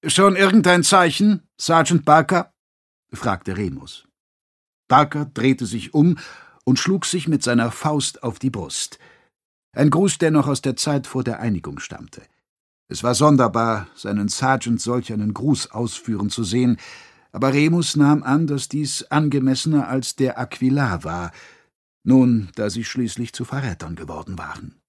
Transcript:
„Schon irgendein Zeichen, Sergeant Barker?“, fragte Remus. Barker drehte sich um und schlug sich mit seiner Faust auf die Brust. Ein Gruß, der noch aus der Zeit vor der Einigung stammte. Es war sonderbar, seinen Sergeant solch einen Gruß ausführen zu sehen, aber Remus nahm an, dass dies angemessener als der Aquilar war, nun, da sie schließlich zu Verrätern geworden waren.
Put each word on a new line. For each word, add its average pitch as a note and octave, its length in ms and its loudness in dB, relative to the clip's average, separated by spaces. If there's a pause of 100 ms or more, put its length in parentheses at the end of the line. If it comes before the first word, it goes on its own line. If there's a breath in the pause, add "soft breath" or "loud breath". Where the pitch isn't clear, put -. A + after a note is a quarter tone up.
„Schon F#3+ 320 4
irgendein F#3 460 6
Zeichen, F#3+ 600 4 (140)
Sergeant E3 480 2
Barker?“, D#3+ 480 4 (580)
fragte G2 460 -6
Remus. E2+ 500 -8 (800)
Barker D3 380 4
drehte B2+ 400 0
sich G#2+ 280 -8
um D#3 240 4 (460 loud breath)
und B2+ 160 2
schlug F#3 260 -2
sich E3 220 -4
mit D3+ 160 0
seiner A#2+ 260 2
Faust - 540 -4
auf A#2 160 -8
die C3+ 100 -2
Brust. - 480 -10 (800 soft breath)
Ein D3 140 4
Gruß, F3+ 300 2
der D#3+ 120 2
noch D3 160 4
aus C#3 140 -4
der C3 160 -4
Zeit C#3+ 280 -2
vor C3 200 -6
der A2+ 160 -6
Einigung E2+ 380 -4
stammte. - 420 -18 (680)
Es - 160 -10
war A#2+ 100 2
sonderbar, A2+ 800 2
seinen G#2 360 -4
Sergeant B2+ 500 -2
solch B2 320 -4
einen G#2+ 220 -4
Gruß B2+ 380 -2
ausführen G#2+ 580 -6
zu A#2 160 -6
sehen, A#2+ 320 0 (560 loud breath)
aber C3 200 0
Remus D#3 440 0
nahm D3 260 4
an, D3 240 0
dass C#3+ 220 -4
dies D3 340 -6
angemessener C#3 840 0
als B2+ 260 -4
der B2+ 240 -2
Aquilar B2+ 640 -2
war, E2+ 300 -8 (680 loud breath)
nun, A#2+ 520 4
da G#2 140 -4
sie A2 160 -8
schließlich A#2+ 480 -6
zu A#2 100 -10
Verrätern G2 540 -8
geworden - 400 -12
waren. - 520 -14